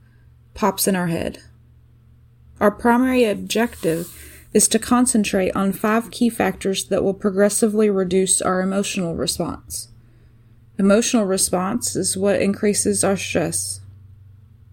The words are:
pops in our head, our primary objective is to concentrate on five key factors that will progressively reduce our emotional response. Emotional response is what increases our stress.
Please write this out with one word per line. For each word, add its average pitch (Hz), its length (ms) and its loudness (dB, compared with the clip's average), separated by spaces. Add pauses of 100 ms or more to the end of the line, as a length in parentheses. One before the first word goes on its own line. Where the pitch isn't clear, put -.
(540)
pops 196 340 0
in 196 80 2
our 180 100 0
head, - 320 -4 (1200)
our 208 140 2
primary 254 520 2
objective 190 880 -2 (400)
is 208 160 4
to 220 120 2
concentrate 220 720 2
on 196 200 0
five 220 380 0
key - 180 0
factors 190 580 -2
that - 180 0
will 190 100 0
progressively 208 760 2
reduce 190 520 2
our 185 180 0
emotional 190 540 -2
response. - 720 -6 (880)
Emotional 208 480 4
response 190 720 -2
is - 220 -2
what 196 240 0
increases 202 640 0
our 190 120 2
stress. - 640 -4 (920)